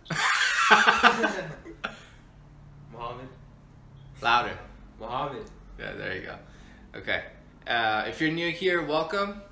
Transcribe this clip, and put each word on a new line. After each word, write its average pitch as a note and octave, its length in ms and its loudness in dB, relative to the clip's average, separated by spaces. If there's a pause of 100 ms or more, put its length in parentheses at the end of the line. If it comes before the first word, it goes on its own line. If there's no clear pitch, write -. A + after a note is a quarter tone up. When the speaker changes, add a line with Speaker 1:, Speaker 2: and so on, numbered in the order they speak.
(720)
Speaker 1:
<laughs> G3+ 800 4 (1400)
Speaker 2:
Mohammed. B2 340 -12 (960)
Speaker 1:
Louder. A#2 360 4 (400)
Speaker 2:
Mohammed. A#2 460 -6 (340)
Speaker 1:
Yeah, G2+ 140 -8
there F#2+ 240 -6
you F#2 60 -8
go. - 140 -10 (600)
Okay. F#2 280 -4 (420)
Uh, A2 420 2
if A2+ 140 -6
you're D#3 80 4
new E3 220 0
here, F3 340 2
welcome. G3 560 0 (100)